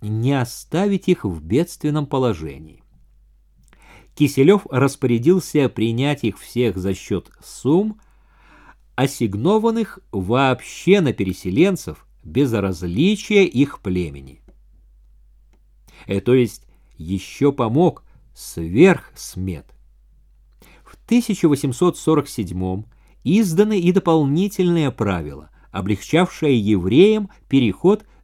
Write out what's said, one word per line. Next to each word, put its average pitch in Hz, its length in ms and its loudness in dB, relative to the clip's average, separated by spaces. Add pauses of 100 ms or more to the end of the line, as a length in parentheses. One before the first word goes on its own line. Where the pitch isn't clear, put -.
не 113 380 -2
оставить 190 680 -4
их 180 180 0
в 85 180 -6
бедственном 147 640 -2
положении. 78 760 -6 (1300)
Киселёв 147 540 2
распорядился 131 1000 0
принять 120 540 -2
их 104 160 -4
всех 117 380 -4
за 95 160 -2
счёт - 380 -8 (120)
сумм, 196 560 -2 (960)
ассигнованных 165 1040 -2 (120)
вообще 127 880 0
на 135 120 2
переселенцев, 98 920 -2 (180)
без 117 300 -2
различия 104 920 0
их 139 340 0
племени. 71 600 -6 (1700)
Э, 98 140 -2
то 123 120 2
есть 123 340 0 (300)
ещё 95 540 -4
помог 131 520 0 (300)
сверх 104 840 0
смет. 90 500 -10 (1160)
В - 120 -20 (120)
тысяча 226 420 2
восемьсот 147 480 0
сорок 156 300 0
седьмом 92 580 -6 (380)
изданы 202 560 2
и 175 120 2
дополнительные 170 1000 0
правила, 80 580 -6 (220)
облегчавшие 120 880 0
евреям 120 720 4 (180)
переход 135 580 2 (180)